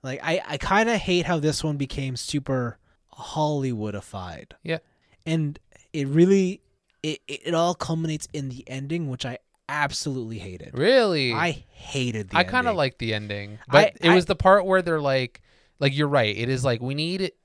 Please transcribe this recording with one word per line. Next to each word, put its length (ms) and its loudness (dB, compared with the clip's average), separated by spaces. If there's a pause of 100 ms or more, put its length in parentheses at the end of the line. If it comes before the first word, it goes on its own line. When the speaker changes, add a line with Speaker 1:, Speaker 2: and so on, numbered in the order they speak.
Speaker 1:
Like, 220 -8
I, 220 0
I 100 -6
kinda 400 2
hate 300 0
how 120 2
this 240 0
one 140 0
became 400 -4
super 600 -4 (760)
Hollywoodified. 1000 -6 (100)
Speaker 2:
Yeah. 160 -4 (480)
Speaker 1:
And 320 -2 (340)
it 160 -2
really, 520 4 (420)
it, 260 -4
it, 180 -10
it 80 -2
all 200 2
culminates 580 -4
in 160 -6
the 200 -12
ending, 400 -6
which 180 -8
I 120 -8 (300)
absolutely 720 -4
hated. 380 -14
Speaker 2:
Really? 560 4
Speaker 1:
I 360 -2
hated 640 -6
the 80 2
Speaker 2:
I 60 4
kinda 140 -2
Speaker 1:
ending. 180 0
Speaker 2:
liked 220 -2
the 160 -2
ending, 440 -8 (100)
Speaker 1:
I, 40 -2
Speaker 2:
but 280 6
it 100 4
Speaker 1:
I 40 8
Speaker 2:
was 120 4
the 100 0
part 300 6
where 160 4
they're 180 0
like, 420 -2 (360)
like, 180 2
you're 120 2
right. 280 2
It 120 -2
is 160 -2
like, 160 2
"We 140 -4
need 380 -4 (120)